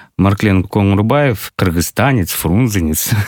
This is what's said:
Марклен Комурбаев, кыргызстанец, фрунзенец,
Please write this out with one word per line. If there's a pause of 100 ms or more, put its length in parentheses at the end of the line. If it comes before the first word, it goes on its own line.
(160)
Марклен
Комурбаев,
кыргызстанец,
фрунзенец, (180)